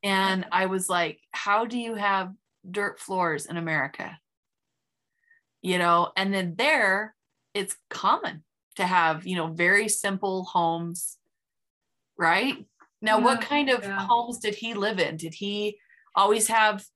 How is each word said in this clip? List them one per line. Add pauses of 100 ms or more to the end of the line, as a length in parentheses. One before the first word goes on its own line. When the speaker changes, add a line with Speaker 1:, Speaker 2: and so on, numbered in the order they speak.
Speaker 1:
And
I
was
like, (120)
"How
do
you
have (380)
dirt
floors
in
America?" (1400)
You
know,
and
then
there, (400)
it's (140)
common (320)
to
have,
you
know,
very
simple
homes, (1000)
right? (380)
Now,
what
Speaker 2:
Yeah,
Speaker 1:
kind
of
Speaker 2:
yeah.
Speaker 1:
homes
did
he
live
in?
Did
he (360)
always
have (120)